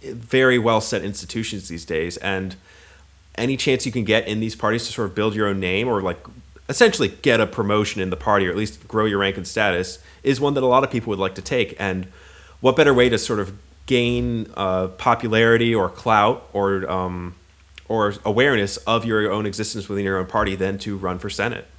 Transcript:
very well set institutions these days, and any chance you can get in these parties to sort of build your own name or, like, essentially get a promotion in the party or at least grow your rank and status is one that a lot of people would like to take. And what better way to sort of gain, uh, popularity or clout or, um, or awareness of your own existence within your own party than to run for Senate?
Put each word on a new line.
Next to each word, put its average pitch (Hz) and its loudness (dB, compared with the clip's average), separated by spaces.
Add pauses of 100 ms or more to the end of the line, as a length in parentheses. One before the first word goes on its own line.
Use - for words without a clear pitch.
very 127 2
well 110 4
set 104 -4
institutions 101 -8
these 82 -10
days, 85 -4
and 95 -4 (800)
any 127 -2
chance 131 0
you 123 -4
can 117 -2
get 107 2
in 107 -4
these 110 -4
parties 113 -2
to - -8
sort 110 -4
of 90 -10
build 104 0
your 107 2
own 98 -2
name 95 0
or, 104 0
like, 90 -4 (480)
essentially 202 2 (120)
get 120 4
a 107 4
promotion 104 0
in 95 -2
the 92 -4
party 101 2
or 90 0
at 85 -2
least 104 -6
grow 110 0
your 104 0
rank 98 0
and 92 -8
status 92 -2 (240)
is 131 0
one 143 0
that 135 0
a 131 2
lot 127 6
of 135 -2
people 113 -4
would 101 -2
like 95 -2
to 92 -12
take. 120 -2
And 95 -4 (560)
what 131 4
better 147 6
way 123 6
to 113 2
sort 110 -2
of 95 -4 (320)
gain, 120 0
uh, 92 0
popularity 117 2
or 95 0
clout 107 2
or, 98 0
um, 90 -4 (520)
or 104 0 (100)
awareness 110 2
of 110 0
your 107 0
own 107 -2
existence 107 -6
within 101 -2
your 95 0
own 92 -2
party 101 -2
than 95 -2
to 101 -8
run 92 -4
for 104 -8
Senate? 107 -4 (120)